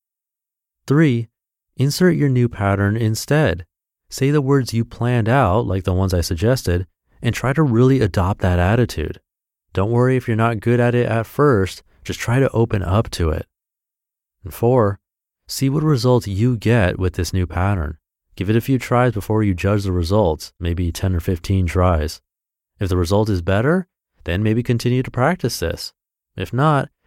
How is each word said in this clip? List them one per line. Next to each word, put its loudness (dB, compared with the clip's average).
Three, 2
insert 2
your 2
new 2
pattern 0
instead. 0
Say -2
the 2
words 0
you 0
planned 0
out, 2
like -2
the 0
ones 0
I 2
suggested, -2
and -2
try -4
to 2
really 4
adopt 0
that 2
attitude. -2
Don't -2
worry 2
if -4
you're 0
not 0
good 2
at 2
it 2
at -2
first, 0
just -8
try 0
to 2
open 0
up 0
to -2
it. -6
And -14
four, 0
see -4
what -2
results 2
you 0
get 2
with -2
this -4
new 0
pattern. -2
Give -4
it 2
a 2
few 0
tries 0
before -2
you 2
judge 0
the -2
results, 0
maybe -2
ten -4
or -2
fifteen -2
tries. 0
If -4
the 0
result 2
is -2
better, 0
then -2
maybe 0
continue 0
to -10
practice -2
this. -8
If -8
not, 0